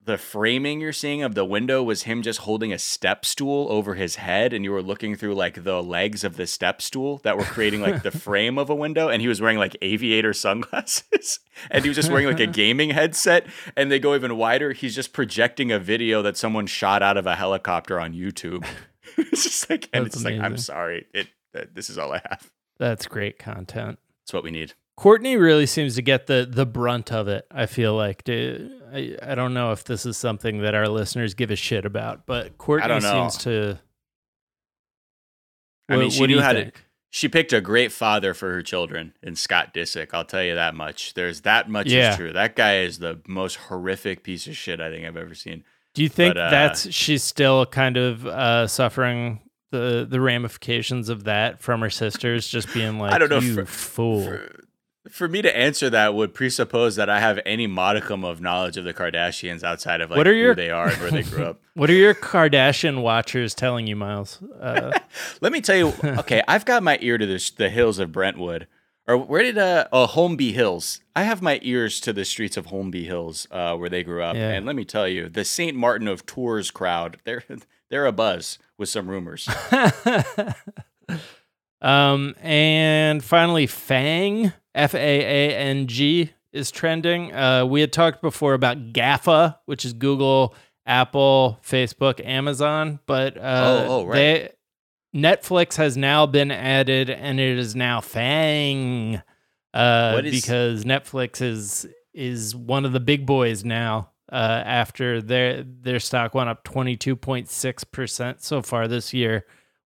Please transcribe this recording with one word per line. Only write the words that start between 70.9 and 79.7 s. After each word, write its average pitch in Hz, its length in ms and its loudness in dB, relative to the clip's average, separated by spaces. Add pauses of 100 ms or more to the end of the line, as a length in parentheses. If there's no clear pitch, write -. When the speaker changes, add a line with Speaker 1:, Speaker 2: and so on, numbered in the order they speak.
Speaker 1:
I 170 80 2
have 214 180 0
my 151 220 2
ears 123 380 -2
to 117 120 -4
the 98 120 -4
streets - 320 -6
of 90 100 -10
Holmby 92 380 -8
Hills, 85 440 -8
uh, 85 260 -4
where 87 140 -6
they 90 140 -4
grew 85 180 -6
up. 85 140 -4
Speaker 2:
Yeah. 110 160 -2
Speaker 1:
And 98 160 -4
let 143 80 -6
me 117 100 -6
tell 104 220 -2
you, 90 220 -4
the 101 140 -4
Saint 165 320 -4
Martin 117 320 0
of 95 200 -6
Tours 113 420 -4
crowd, 85 540 -4
they're, 80 200 -8 (220)
<laughs> - 240 -20
they're 135 220 2
abuzz 98 480 -2 (180)
with 101 120 -6
some 95 200 -4
rumors. 92 380 -8 (240)